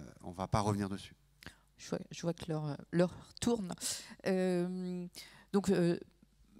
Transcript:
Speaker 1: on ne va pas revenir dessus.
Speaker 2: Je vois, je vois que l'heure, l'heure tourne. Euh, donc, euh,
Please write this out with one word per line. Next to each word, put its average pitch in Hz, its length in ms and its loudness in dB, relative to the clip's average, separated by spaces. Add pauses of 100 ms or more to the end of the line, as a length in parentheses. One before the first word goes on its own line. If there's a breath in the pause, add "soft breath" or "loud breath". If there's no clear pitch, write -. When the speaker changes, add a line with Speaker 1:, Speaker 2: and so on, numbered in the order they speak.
(220)
Speaker 1:
on 92 80 -14
ne 87 40 -12
va 92 120 -2
pas 110 140 4
revenir 101 280 2
dessus. 95 260 -8 (640 loud breath)
Speaker 2:
Je - 100 -16
vois, - 100 -2 (120)
je - 120 -12
vois 170 120 -2
que - 140 -12
l'heure, 151 280 -2 (160)
l'heure 175 220 4 (260)
tourne. 208 340 0 (520 loud breath)
Euh, 180 800 0 (460 loud breath)
donc, 196 180 4
euh, 175 280 6 (600)